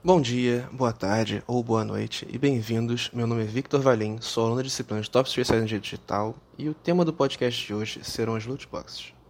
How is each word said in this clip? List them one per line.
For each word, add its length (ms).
Bom 160
dia, 500
boa 220
tarde 540
ou 160
boa 200
noite 460
e 80
bem-vindos. 760
Meu 140
nome 160
é 40
Victor 360
Valim, 400
sou 220
aluno 140
da 40
disciplina 400
de 80
Top 180
Three 160
Sites 200
em 20
Direito 200
Digital 500
e 100
o 60
tema 280
do 80
podcast 540
de 80
hoje 300
serão 320
as 100
loot 220
boxes. 480